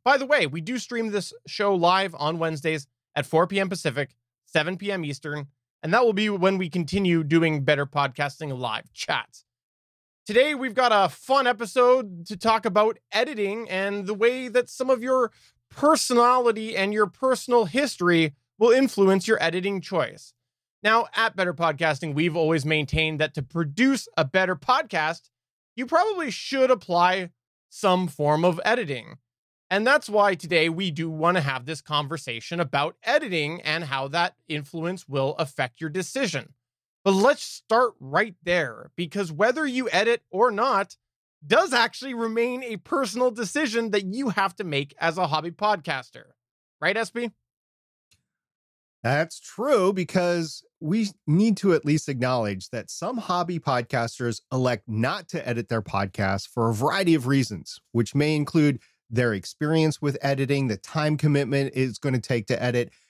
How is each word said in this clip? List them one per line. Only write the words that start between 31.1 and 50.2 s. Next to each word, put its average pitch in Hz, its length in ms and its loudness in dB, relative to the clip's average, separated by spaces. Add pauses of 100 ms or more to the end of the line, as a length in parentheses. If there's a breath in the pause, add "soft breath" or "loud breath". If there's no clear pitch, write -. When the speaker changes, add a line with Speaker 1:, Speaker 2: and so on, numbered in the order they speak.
Speaker 1:
to 175 60 2
have 135 240 -4
this 156 160 -10
conversation 147 800 -6
about 143 420 -2
editing 180 560 -2
and 156 240 -4
how 135 240 -4
that 170 280 -2 (120)
influence 160 580 -8
will 135 300 -2
affect 139 460 -6
your 160 80 -6
decision. 175 640 -6 (520)
But 196 100 4
let's 233 280 4
start 233 560 0
right 175 340 -2 (100)
there, 147 520 -4
because 180 340 -6
whether 240 380 0
you 254 240 -2
edit 220 300 2 (100)
or 226 200 2
not 208 440 0 (500)
does 254 280 2
actually 247 400 0
remain 233 500 -2
a 226 140 -8
personal 247 520 0
decision 226 600 -2
that 202 140 0
you 233 240 -4
have 190 260 0
to 214 80 -10
make 143 380 -4
as 165 160 0
a 180 100 0
hobby 156 240 -2
podcaster. 151 760 -4 (520)
Right, 180 160 0
S 226 140 -4
P? 240 220 -6 (1700)
Speaker 2:
That's 147 340 0
true, 214 540 2
because 175 720 0 (160)